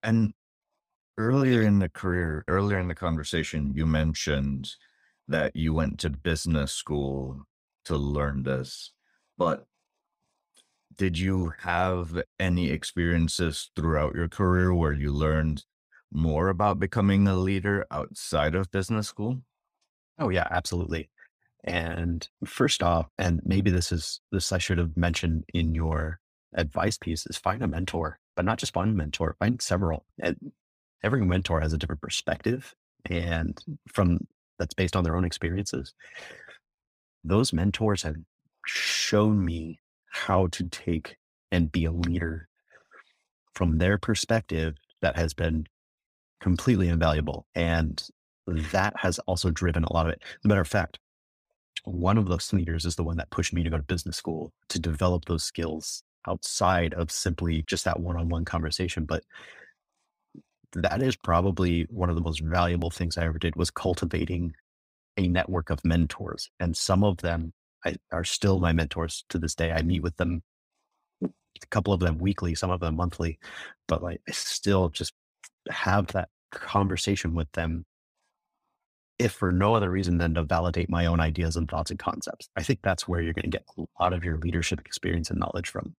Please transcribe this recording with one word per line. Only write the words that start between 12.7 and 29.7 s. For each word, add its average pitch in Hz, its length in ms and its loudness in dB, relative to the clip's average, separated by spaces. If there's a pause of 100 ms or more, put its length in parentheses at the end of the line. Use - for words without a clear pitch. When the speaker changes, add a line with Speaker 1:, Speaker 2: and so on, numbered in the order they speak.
Speaker 1:
experiences 82 1040 0
throughout 76 380 0
your 82 140 -2
career 90 460 2
where 80 180 2
you 71 180 -2
learned 78 540 0 (460)
more 80 380 2
about 98 300 2
becoming 98 480 4
a 98 80 4
leader 98 560 0
outside 78 640 -2
of 95 160 -2
business 104 380 -2
school? 123 320 -6 (800)
Speaker 2:
Oh, 277 100 0
yeah, 90 220 2
absolutely. 82 600 -2 (540)
And 85 640 -2 (160)
first - 380 0
off, 85 260 2 (100)
and 85 260 2
maybe 95 260 4
this 87 200 2
is, - 300 -4 (100)
this 95 220 -2
I 92 60 0
should 87 180 0
have 82 180 0
mentioned 85 500 0 (100)
in 82 200 2
your 80 460 -2 (320)
advice 82 460 -2
piece, - 280 -4
is - 120 -10
find 107 240 -2
a 98 60 0
mentor, 80 500 -4 (180)
but 90 80 0
not 110 140 0
just - 180 -6
one 104 180 2
mentor, 78 440 -2
find 117 240 0
several. 90 420 0 (160)